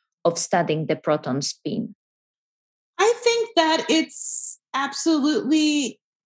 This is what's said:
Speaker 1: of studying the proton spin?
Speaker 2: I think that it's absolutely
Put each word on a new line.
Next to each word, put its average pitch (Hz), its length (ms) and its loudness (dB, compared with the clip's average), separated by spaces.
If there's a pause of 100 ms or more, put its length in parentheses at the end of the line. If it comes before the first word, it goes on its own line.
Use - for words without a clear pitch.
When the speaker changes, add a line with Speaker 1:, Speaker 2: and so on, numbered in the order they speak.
(240)
Speaker 1:
of 170 140 2
studying 160 500 0
the 156 80 0
proton 151 460 -2
spin? - 540 -6 (1000)
Speaker 2:
I 427 200 4
think 466 380 2
that 320 340 0
it's - 680 -2 (140)
absolutely 294 1300 0 (260)